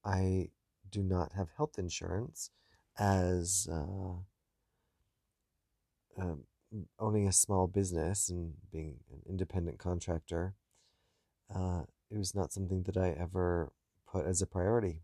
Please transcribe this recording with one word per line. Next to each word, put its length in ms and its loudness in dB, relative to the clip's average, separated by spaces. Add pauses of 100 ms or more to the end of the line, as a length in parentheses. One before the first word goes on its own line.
I 460 2 (400)
do 140 -2
not 300 2
have 240 -2
health 200 -2
insurance 760 -6 (460)
as, 720 2
uh, 500 -4 (2000)
um, 260 -4 (560)
owning 280 4
a 40 4
small 360 4
business 640 2
and 240 -4 (180)
being 280 -8 (120)
an 160 -16
independent 520 -2
contractor, 760 -2 (1000)
uh, 300 0 (260)
it 80 -4
was 180 -4
not 180 0
something 300 -2
that 140 0
I 140 4
ever 600 0 (360)
put 180 -2
as 160 2
a 60 0
priority. 560 2